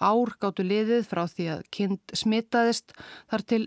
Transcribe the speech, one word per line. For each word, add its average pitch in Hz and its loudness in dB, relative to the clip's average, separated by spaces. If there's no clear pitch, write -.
ár 226 2
gátu 196 -2
liðið 214 2
frá 175 -2
því 170 -4
að - -8
kind 196 -4
smitaðist 226 0
þar 214 -2
til 226 2